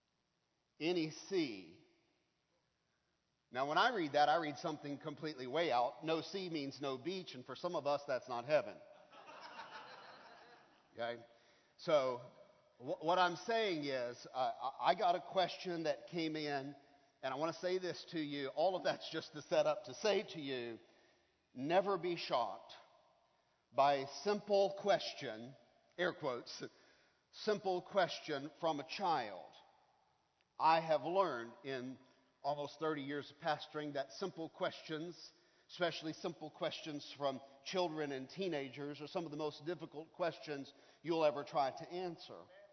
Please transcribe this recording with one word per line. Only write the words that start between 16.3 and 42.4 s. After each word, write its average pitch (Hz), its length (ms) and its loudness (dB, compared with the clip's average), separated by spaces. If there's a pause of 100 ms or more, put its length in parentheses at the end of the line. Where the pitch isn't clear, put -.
in, 143 380 -4 (480)
and 131 100 -2
I 131 40 -4
wanna 160 260 0
say 185 160 2
this 175 320 -6
to 170 80 -4
you. 143 380 -2
All 180 200 4
of 185 80 -6
that's 151 280 0
just 156 200 -6
the 147 100 -10
setup 151 420 2
to 131 180 -8
say 208 320 4
to 165 60 -8
you, 123 380 -4 (760)
never 180 420 4
be 175 200 0
shocked 117 560 -2 (1040)
by 143 200 8
a 135 120 2 (180)
simple 202 560 4
question, 135 720 0 (440)
air 175 140 2
quotes, - 500 -4 (800)
simple 190 360 0
question 156 680 0 (100)
from 160 200 0
a 139 60 -8 (120)
child. 135 400 0 (1200)
I 160 220 8
have 156 240 2
learned 147 480 0 (120)
in 131 320 -4 (460)
almost 143 360 -2
thirty 156 240 0
years 139 260 -4
of - 120 -20
pastoring 151 540 -2
that 135 120 -2 (140)
simple 165 300 -6
questions, 156 640 -4 (560)
especially 160 400 0
simple 156 380 -8
questions 151 540 -6 (140)
from 135 220 0 (240)
children 156 480 0
and 131 180 -4
teenagers, 143 680 -4
are 147 80 -8
some 180 160 -4
of 151 80 -8
the 147 40 -6
most 147 300 -4
difficult 160 460 -8
questions 156 600 -4 (300)
you'll 160 220 4
ever 143 180 4
try 139 280 0
to 156 220 -10
answer. 175 420 -6 (380)